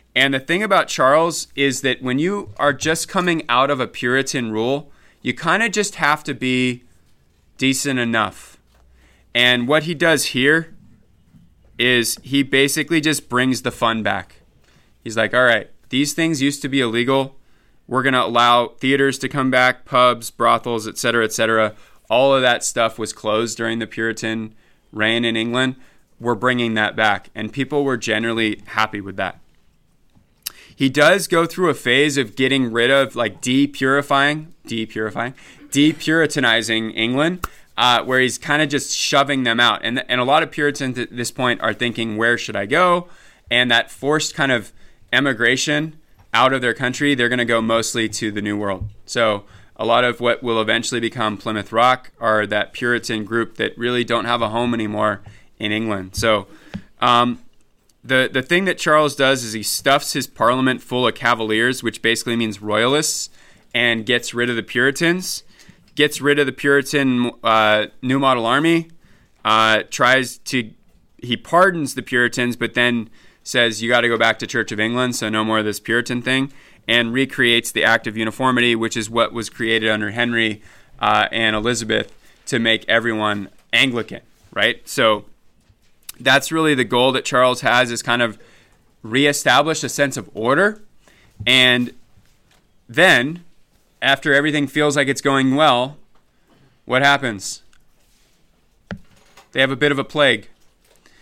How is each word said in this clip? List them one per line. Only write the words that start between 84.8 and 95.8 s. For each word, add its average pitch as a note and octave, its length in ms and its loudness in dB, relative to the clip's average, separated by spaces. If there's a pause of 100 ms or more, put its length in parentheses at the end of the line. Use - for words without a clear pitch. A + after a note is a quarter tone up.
So A2 380 2 (960)
that's C3+ 300 2
really D#3+ 220 2
the B2+ 100 2
goal B2 280 2
that B2+ 120 -2
Charles B2+ 380 2
has, B2 280 4
is A#2 120 -6
kind B2 180 0
of A2+ 180 -2 (640)
reestablish C#3+ 800 0
a C3 60 -4
sense C#3 300 -2
of G2 160 -10
order. D3 480 0 (640)
And B2 480 4 (920)
then, D3+ 560 2 (600)
after C#3 320 2
everything C#3+ 320 2
feels D3 300 0
like C#3 120 0
it's C3+ 140 -4
going C3+ 320 2
well, C#3 420 2 (880)